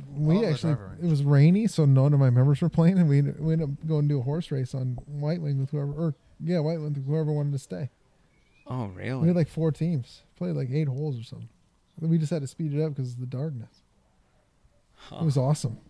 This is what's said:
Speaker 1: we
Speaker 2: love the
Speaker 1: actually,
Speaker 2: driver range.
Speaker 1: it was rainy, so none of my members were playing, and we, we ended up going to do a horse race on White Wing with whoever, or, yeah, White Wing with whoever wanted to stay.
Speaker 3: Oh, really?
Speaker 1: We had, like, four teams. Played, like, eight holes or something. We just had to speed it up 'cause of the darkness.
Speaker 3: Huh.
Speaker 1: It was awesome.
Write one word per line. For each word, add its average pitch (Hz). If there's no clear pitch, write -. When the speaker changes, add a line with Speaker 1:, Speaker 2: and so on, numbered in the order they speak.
Speaker 1:
we 151
Speaker 2:
love 214
the 185
Speaker 1:
actually, 151
Speaker 2:
driver 104
range. 98
Speaker 1:
it 175
was 147
rainy, 151
so 160
none 135
of 139
my 135
members 127
were 175
playing, 175
and 165
we, 143
we 151
ended 160
up 143
going 156
to 147
do 143
a 123
horse 147
race 131
on 127
White 147
Wing 143
with 135
whoever, 143
or, 156
yeah, 170
White 160
Wing 151
with 139
whoever 151
wanted 143
to 139
stay. 147
Speaker 3:
Oh, 127
really? 104
Speaker 1:
We 165
had, 175
like, 170
four 156
teams. 156
Played, 180
like, 139
eight 151
holes 135
or 113
something. 117
We 165
just 156
had 156
to 135
speed 151
it 151
up 151
'cause 123
of 123
the 127
darkness. 127
Speaker 3:
Huh. -
Speaker 1:
It -
was 143
awesome. 131